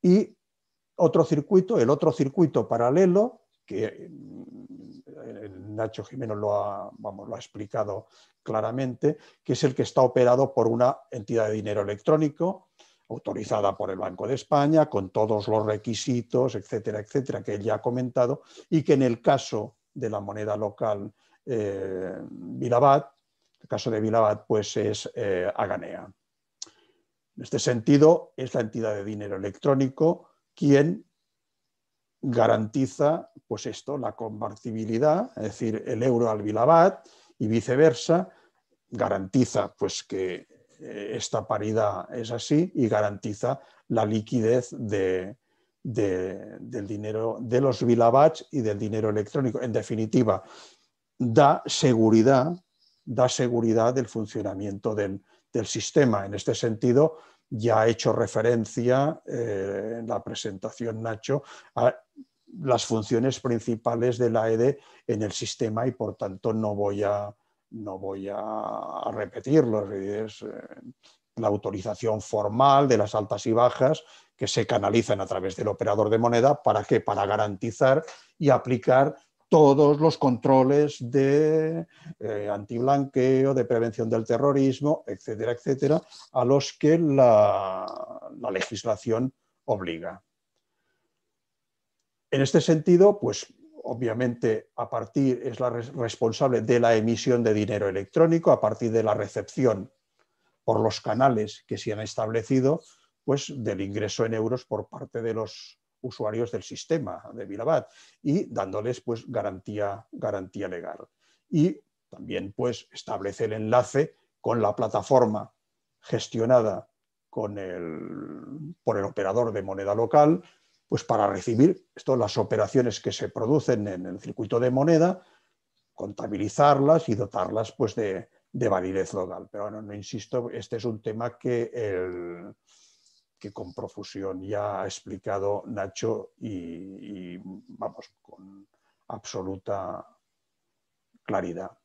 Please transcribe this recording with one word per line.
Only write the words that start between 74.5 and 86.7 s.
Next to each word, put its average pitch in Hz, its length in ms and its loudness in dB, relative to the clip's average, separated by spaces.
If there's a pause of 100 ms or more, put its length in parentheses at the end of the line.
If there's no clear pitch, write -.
canalizan 101 560 0
a 95 60 -6
través 95 280 -4
del 101 120 -6
operador 104 420 0
de 113 80 4
moneda. 120 440 2
¿Para 104 220 0
qué? 120 160 2
Para 104 260 -2
garantizar 110 800 0 (340)
y 143 120 2
aplicar 127 640 4 (340)
todos 147 500 8
los 156 180 4
controles 135 840 4
de, 156 840 2 (340)
eh, 104 320 -6
antiblanqueo, 131 1000 2
de 127 120 0
prevención 117 440 0
del 113 160 0
terrorismo, 135 840 2
etcétera, 113 460 -6
etcétera, 139 480 0 (320)
a 127 100 2
los 139 300 2